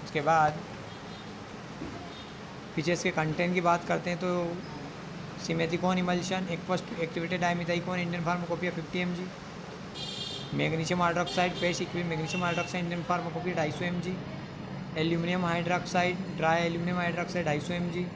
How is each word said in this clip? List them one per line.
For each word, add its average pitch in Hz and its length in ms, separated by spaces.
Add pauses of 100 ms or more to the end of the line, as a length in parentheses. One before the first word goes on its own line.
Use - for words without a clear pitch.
उसके - 180
बाद 156 380 (2250)
पीछे 165 180
इसके 175 180
कंटेंट 165 420
की 180 80
बात 170 260
करते 170 220
हैं 175 100
तो 180 120 (1120)
simethicone 170 560
emulsion, 180 500
एक 165 160
first 180 260 (120)
activated 170 380
dimethaicone, 175 600
Indian 170 220
pharmacopoeia, 175 500
fifty 175 260
M 180 140
G, 180 100 (1300)
magnesium 160 420
hydroxide, 175 580
पेस्ट 175 220
equivalent 175 300
magnesium 170 340
hydroxide, 175 360
Indian 170 280
pharmacopoeia, 170 440
ढाई 156 160
सौ 175 140
एम 175 160
जी, 180 140 (800)
एल्यूमिनियम 170 480
हाइड्रोक्साइड, 175 720 (200)
ड्राई 160 280
एल्यूमिनियम 170 320
हाइड्रोक्साइड, 175 480
ढाई 147 140
सौ 165 140
एम 175 180
जी 180 140 (100)